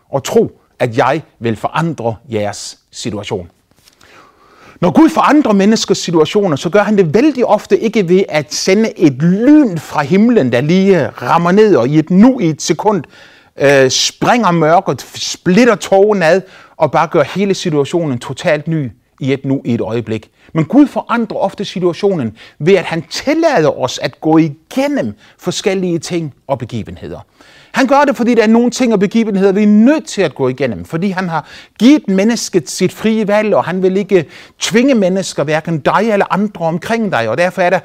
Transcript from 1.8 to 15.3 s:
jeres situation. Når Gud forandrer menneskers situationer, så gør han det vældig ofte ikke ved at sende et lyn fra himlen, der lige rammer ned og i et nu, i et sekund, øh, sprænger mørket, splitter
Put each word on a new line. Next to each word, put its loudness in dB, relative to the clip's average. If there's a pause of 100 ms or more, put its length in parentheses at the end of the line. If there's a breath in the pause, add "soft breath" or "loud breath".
jeres -8 (120)
situation. -10 (1300 soft breath)
Når 0
Gud 6
forandrer 2
menneskers 2
situationer, 0
så -6
gør 2
han 0
det 2
vældig 0
ofte 0
ikke -2
ved 4
at -6
sende 0
et 4
lyn 2
fra -6
himlen, 2
der 2
lige 2
rammer 0
ned 4
og 2
i 2
et 0
nu, 4
i 0
et -4
sekund, -2 (520 loud breath)
øh, 4
sprænger 0
mørket, 0 (120)
splitter 0